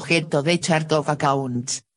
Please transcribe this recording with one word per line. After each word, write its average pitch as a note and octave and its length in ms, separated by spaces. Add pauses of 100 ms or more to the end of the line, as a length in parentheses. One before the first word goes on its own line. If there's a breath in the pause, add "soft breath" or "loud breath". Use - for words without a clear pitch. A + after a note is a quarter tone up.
get D#3+ 220
to D3 140
the E3+ 160
chart D#3 320
of D3+ 180
accounts, C3+ 720 (160)